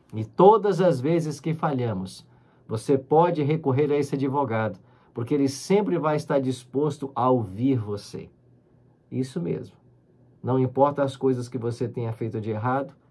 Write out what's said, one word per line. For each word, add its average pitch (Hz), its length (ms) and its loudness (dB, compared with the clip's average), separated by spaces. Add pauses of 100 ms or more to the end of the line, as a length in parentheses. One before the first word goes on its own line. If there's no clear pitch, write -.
(140)
E 110 100 -6
todas 196 560 6
as 170 180 4
vezes 151 400 -2
que 160 140 -4
falhamos, 120 720 -4 (400)
você 110 300 0
pode 156 460 2
recorrer 139 500 0
a 147 60 2
esse 143 160 -2
advogado, 127 680 -2 (320)
porque 120 220 -4
ele 139 160 2
sempre 185 480 0
vai 151 180 0
estar 147 220 0
disposto 135 760 -2
a 127 140 2
ouvir 123 500 2
você. 101 520 -8 (800)
Isso 131 280 -6
mesmo. - 380 -6 (680)
Não 127 160 0
importa 135 440 2
as 135 120 -2
coisas 123 320 0
que 131 120 -10
você 117 280 -4
tenha 113 240 -6
feito 113 300 -6
de 107 100 -6
errado, 127 440 -4 (160)